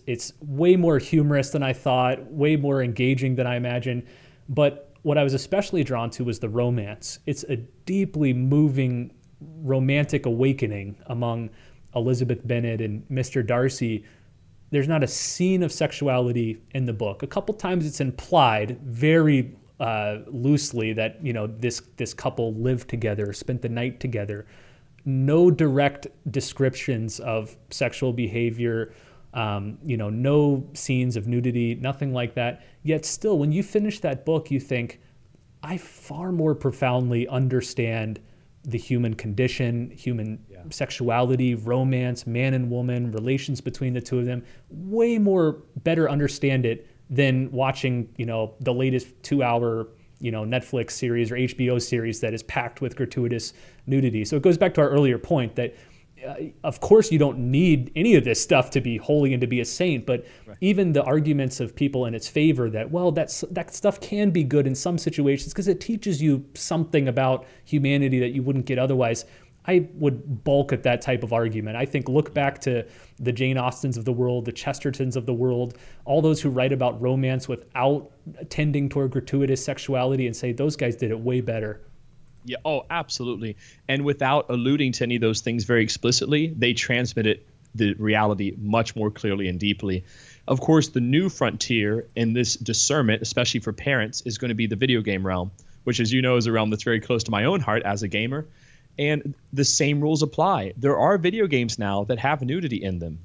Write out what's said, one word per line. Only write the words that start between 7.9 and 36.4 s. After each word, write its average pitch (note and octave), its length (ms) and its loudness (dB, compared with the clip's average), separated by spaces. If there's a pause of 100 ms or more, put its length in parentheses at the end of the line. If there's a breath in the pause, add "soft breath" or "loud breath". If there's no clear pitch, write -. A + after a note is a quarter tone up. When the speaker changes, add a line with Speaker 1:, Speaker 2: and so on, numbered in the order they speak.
Speaker 1:
moving C3 800 2 (480)
romantic C#3 640 2
awakening A2+ 720 0 (100)
among A#2 420 -4 (460 soft breath)
Elizabeth A#2+ 500 0
Bennet A#2 360 -2
and G#2+ 280 -6
Mister C3 320 -2
Darcy. A#2+ 640 0 (640 soft breath)
There's C#3+ 200 2
not D#3+ 120 2
a C#3+ 60 2
scene F3+ 560 0
of D#3 80 0
sexuality B2 840 0 (140)
in C3 140 -2
the A#2+ 60 -2
book. G#2 320 -4
A C#3 40 -6
couple G#3 260 -4
times F3+ 320 -2
it's D3+ 160 -4
implied B2 800 2
very, C#3+ 720 4 (240)
uh, G#2+ 380 -2 (100)
loosely B2 640 0
that, A2+ 340 -2
you B2+ 60 -2
know, G#2+ 160 -2
this, A2+ 360 -4 (120)
this - 180 -6
couple A#2+ 420 -4
lived B2 340 -2
together, G#2+ 420 -2
spent B2 300 -6
the A#2+ 80 -4
night A#2+ 320 -6
together. G#2+ 440 -6 (600 soft breath)
No C#3+ 440 4
direct C#3+ 580 2 (240)
descriptions B2+ 880 -2
of A2+ 340 -4 (140)
sexual B2+ 420 -2
behavior, A#2 800 -2 (420 loud breath)
um, G#2+ 520 -4
you C3+ 100 -2
know, G#2+ 140 -4
no C#3 640 2
scenes B2+ 420 0
of A2 140 -4
nudity, A#2+ 460 0
nothing C3+ 360 -4
like B2 220 -4
that. A#2+ 320 -4 (180 soft breath)
Yet D#3 220 -2
still, G#3 320 0
when D3 160 2
you F#3+ 100 0
finish G#3 380 -2
that C3+ 240 -4
book, D#3+ 260 0
you C#3 80 0
think, A#2+ 400 -6 (640 soft breath)
"I E3+ 140 -6
far F3 560 -8
more D#3 220 2